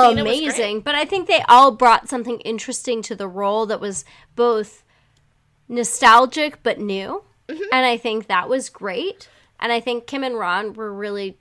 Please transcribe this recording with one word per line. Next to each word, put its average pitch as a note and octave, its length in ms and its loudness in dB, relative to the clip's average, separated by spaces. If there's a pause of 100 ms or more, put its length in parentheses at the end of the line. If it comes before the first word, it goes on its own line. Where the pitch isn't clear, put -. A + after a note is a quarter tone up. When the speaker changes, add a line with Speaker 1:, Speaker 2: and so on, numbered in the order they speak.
Speaker 1:
Athena A3+ 160 0
was G#3+ 140 0
great. D#4 40 -6
Speaker 2:
amazing, G#3+ 380 -4
but D4 120 -4
I D4 120 -2
think F#4+ 240 -4
they E4 180 2
all C4 240 10
brought A3+ 380 4
something A#3+ 320 -6
interesting A3+ 640 -6
to G#3+ 120 -10
the G3 140 -10
role G3+ 380 -2
that G#3+ 120 -4
was G3 240 -8 (320)
both A#3 480 0 (840)
nostalgic B3 960 2
but A3 160 -2
new. G#3 440 -6 (240)
Speaker 1:
Mm-hmm. E4 140 -12 (100)
Speaker 2:
And C4 140 2
I A#3+ 100 2
think A3+ 320 -6
that - 220 -2
was B3+ 200 -4
great. A#3 600 -10 (320)
And A#3 100 -2
I A#3 80 0
think A#3+ 260 -6
Kim C#4 200 -6
and B3 120 -6
Ron G#3 360 -4
were G#3+ 200 -10
really G3+ 480 -8